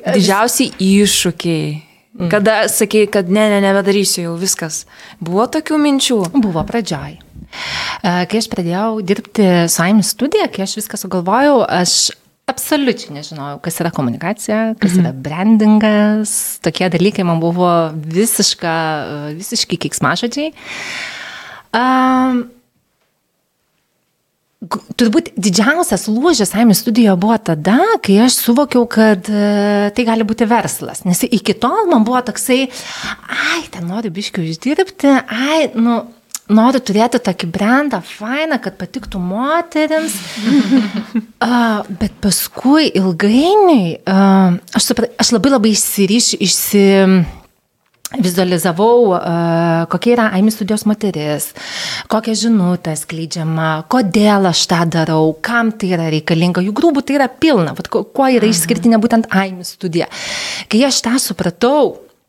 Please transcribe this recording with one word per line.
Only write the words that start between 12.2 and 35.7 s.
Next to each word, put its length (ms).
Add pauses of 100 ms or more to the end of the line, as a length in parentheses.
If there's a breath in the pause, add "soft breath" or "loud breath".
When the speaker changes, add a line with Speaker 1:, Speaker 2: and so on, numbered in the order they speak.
Speaker 2:
absoliučiai 640
nežinojau, 460
kas 180
yra 140
komunikacija, 720 (100)
kas 200
Speaker 1:
Mhm. 120
Speaker 2:
yra 100
brandingas. 1200 (220)
Tokie 320
dalykai 340
man 160
buvo 300 (220)
visiška, 840 (520)
e, 80
visiški 420
keiksmažodžiai. 720 (1200 loud breath)
Am, 760 (2250)
g-, 200 (100)
turbūt 400
didžiausias 720
lūžis 480
Aimių 200
studijoje 420
buvo 220
tada, 400 (180)
kai 240
aš 180
suvokiau, 480
kad, 420
e, 640
tai 160
gali 180
būti 220
verslas. 580
Nes 180
iki 320
tol 320
man 180
buvo 180
toksai, 420 (600 loud breath)
ai, 400
ten 220
noriu 240
biškį 340
uždirbti, 760
ai, 520